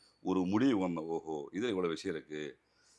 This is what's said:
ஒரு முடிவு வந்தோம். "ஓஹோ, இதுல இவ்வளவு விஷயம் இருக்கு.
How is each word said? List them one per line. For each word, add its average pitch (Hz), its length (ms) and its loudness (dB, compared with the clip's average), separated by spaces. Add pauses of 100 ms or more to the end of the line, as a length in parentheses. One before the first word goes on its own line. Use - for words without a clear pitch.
(220)
ஒரு 92 240 2
முடிவு 104 420 4
வந்தோம். 82 180 -2
"ஓஹோ, 78 460 -6
இதுல 113 180 -2
இவ்வளவு 92 180 0
விஷயம் 82 300 -4
இருக்கு. 76 400 -10 (420)